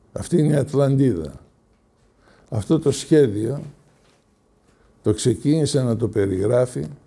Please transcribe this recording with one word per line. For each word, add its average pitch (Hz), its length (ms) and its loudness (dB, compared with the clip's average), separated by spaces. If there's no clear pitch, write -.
Αυτή - 260 -2
είναι 147 160 2
η - 20 2
Ατλαντίδα. 131 840 0
Αυτό 123 300 0
το - 120 0
σχέδιο 120 720 0
το 107 100 2
ξεκίνησε 139 680 0
να 117 140 0
το 117 120 -2
περιγράφει 113 800 0